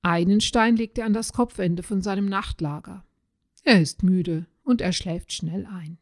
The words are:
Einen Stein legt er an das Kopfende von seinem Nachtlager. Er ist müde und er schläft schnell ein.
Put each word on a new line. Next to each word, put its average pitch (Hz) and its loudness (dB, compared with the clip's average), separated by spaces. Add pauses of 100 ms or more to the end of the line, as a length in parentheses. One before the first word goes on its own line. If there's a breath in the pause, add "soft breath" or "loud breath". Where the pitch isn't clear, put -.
Einen 175 4
Stein 233 4
legt 226 -2
er 226 -4
an 208 2
das 226 -4
Kopfende 185 -2
von 190 -4
seinem 196 -2
Nachtlager. 190 -6 (600)
Er 214 6
ist - -2
müde 175 0 (160)
und 247 0
er 180 0
schläft 175 -6
schnell 180 -6
ein. 170 -14